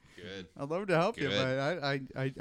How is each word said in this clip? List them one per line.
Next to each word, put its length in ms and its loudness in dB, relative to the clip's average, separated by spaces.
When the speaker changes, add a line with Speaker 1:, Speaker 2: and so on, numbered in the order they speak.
Speaker 1:
Good. 320 -10
Speaker 2:
I'd 120 -6
love 180 -2
to 80 4
help 240 4
you, 100 0
Speaker 1:
Good. 80 2
Speaker 2:
but 220 2
I, 80 2
I, 20 2
I, 80 -2
I 180 -2